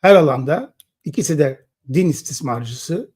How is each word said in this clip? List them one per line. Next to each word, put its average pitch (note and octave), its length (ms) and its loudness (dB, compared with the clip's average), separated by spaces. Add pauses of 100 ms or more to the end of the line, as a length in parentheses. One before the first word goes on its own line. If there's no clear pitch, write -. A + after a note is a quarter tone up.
Her G3 140 8
alanda D3+ 580 0 (320)
ikisi D#3 340 -4
de C3+ 260 -2 (280)
din F3 160 2
istismarcısı. B2+ 1080 -8